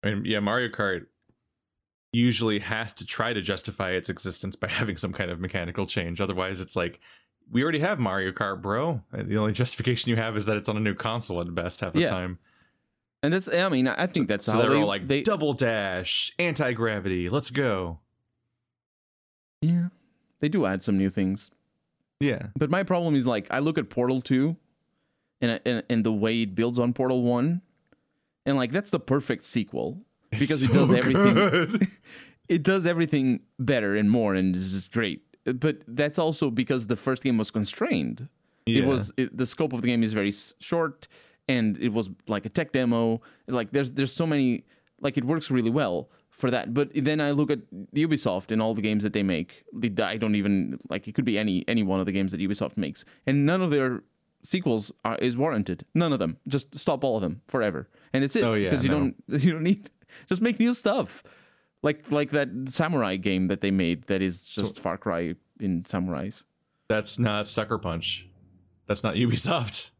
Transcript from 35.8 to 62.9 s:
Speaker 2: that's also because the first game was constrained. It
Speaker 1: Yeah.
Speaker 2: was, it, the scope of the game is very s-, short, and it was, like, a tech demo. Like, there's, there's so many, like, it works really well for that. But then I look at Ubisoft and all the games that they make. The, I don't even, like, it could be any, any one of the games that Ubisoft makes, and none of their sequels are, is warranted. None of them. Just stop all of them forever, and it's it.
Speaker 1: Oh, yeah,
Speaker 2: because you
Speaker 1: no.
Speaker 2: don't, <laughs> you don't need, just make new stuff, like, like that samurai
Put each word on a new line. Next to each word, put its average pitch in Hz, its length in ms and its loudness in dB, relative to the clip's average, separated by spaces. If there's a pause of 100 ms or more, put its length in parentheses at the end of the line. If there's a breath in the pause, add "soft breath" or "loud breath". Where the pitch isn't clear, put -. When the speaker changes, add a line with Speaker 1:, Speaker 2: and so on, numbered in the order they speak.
Speaker 2:
that's 147 320 -2
also 156 320 0
because 120 360 -2
the 113 100 0
first - 260 -2
game 123 140 2
was 107 140 0
constrained. 107 760 -2 (380)
It 117 60 2 (120)
Speaker 1:
Yeah. - 20 4
Speaker 2:
was, 127 300 0
it, 127 200 -2
the 127 100 -2
scope 147 260 -4
of 123 100 -4
the 120 60 0
game 117 160 2
is 107 80 0
very 104 160 0
s-, - 320 -6
short, - 480 -4 (400 soft breath)
and 113 300 2
it 113 160 0
was, 107 160 0 (180)
like, 104 180 -2
a 110 40 -6
tech 160 240 -4
demo. 117 480 2 (260 loud breath)
Like, 120 240 -2
there's, 135 220 0
there's 135 180 -2
so 165 160 -2
many, 135 380 2 (340 soft breath)
like, 139 180 -2
it 131 60 -2
works 151 260 -2
really 120 200 2
well 113 400 -2 (200 soft breath)
for - 220 -2
that. 117 220 -2
But 139 200 0
then 151 280 0
I 143 100 0
look 147 180 2
at 139 100 0 (360)
Ubisoft 139 560 0
and 110 100 2
all 110 120 2
the 107 80 -2
games 107 220 2
that 104 100 -2
they 104 100 2
make. 90 400 -2 (100)
The, 110 300 -2
I 98 140 -2
don't 107 180 2
even, 98 440 2 (100)
like, - 180 -6
it 110 80 -8
could - 100 2
be 107 120 2
any, 101 320 0
any 113 120 2
one 95 200 2
of 92 40 0
the 98 60 -2
games 95 220 0
that 87 80 -4
Ubisoft 98 340 -2
makes, 82 300 -6 (200 soft breath)
and 143 200 2
none 180 160 2
of 175 100 0
their 131 320 0 (400)
sequels 120 480 0 (140)
are, 113 140 -2
is 120 180 0
warranted. 117 480 -2 (100)
None 165 160 4
of 127 80 0
them. 82 260 -2
Just 139 320 -4
stop 143 280 -2
all 123 100 2
of 107 60 0
them 90 260 -4
forever, 101 400 -2 (240 soft breath)
and 135 140 0
it's 139 100 -2
it. - 80 2
Speaker 1:
Oh, 113 100 2
yeah, 101 160 2
Speaker 2:
because 127 140 2
you 135 80 2
Speaker 1:
no. 147 80 2
Speaker 2:
don't, 139 160 0 (140)
<laughs> 135 140 0
you 170 100 6
don't 156 100 -4
need, 185 260 0 (380 loud breath)
just 185 140 0
make 233 180 2
new 233 140 4
stuff, 220 500 -2 (640 soft breath)
like, 151 280 -2
like 147 180 2
that 143 160 2 (220)
samurai 127 480 0